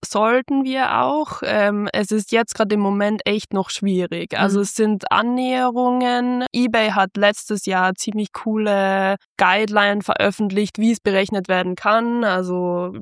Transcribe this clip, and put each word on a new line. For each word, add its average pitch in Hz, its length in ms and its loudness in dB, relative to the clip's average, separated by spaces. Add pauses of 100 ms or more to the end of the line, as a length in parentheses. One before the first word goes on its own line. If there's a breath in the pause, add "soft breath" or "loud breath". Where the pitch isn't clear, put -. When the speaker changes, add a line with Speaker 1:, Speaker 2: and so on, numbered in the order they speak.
Speaker 1:
sollten 247 600 0
wir 262 380 0
auch. 294 420 -2
Ähm, 208 480 0
es 202 180 -2
ist 214 220 -2
jetzt 226 220 0
grad 208 180 0
im 208 80 2
Moment 202 460 0
echt 208 260 -2
noch 190 160 -2
schwierig. 180 720 -2
Also 196 200 2
Speaker 2:
Mhm. 202 40 2
Speaker 1:
es 196 120 -4
sind 214 380 0
Annäherungen. 247 1400 0
eBay 220 400 2
hat 190 260 2
letztes 208 480 0
Jahr 185 280 0
ziemlich 214 380 -6
coole 196 840 0 (200)
Guideline 202 680 2
veröffentlicht, 202 760 0
wie 226 140 2
es 214 80 -2
berechnet 196 480 -2
werden 185 260 0
kann. 233 500 0
Also 180 760 -2